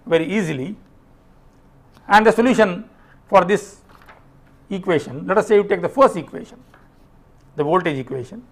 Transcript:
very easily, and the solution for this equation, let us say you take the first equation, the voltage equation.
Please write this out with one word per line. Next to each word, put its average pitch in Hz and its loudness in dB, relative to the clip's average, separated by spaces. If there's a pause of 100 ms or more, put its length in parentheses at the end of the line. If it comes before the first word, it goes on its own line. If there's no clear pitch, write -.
very 160 2
easily, 170 -6 (1300)
and 214 6
the 214 6
solution 220 0 (380)
for 190 6
this 202 -4 (880)
equation, 180 -4
let 190 0
us 208 0
say 220 2
you 202 2
take 196 -2
the 170 -4
first 269 2
equation, - -14 (1000)
the 151 -2
voltage 160 -2
equation. 131 -12 (100)